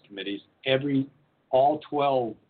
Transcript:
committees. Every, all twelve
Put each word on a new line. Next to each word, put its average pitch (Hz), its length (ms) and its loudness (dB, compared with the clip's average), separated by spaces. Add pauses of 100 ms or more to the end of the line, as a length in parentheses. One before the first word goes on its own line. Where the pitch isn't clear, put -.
committees. 98 360 -10 (240)
Every, 135 400 0 (420)
all 139 300 4
twelve 135 580 -2 (140)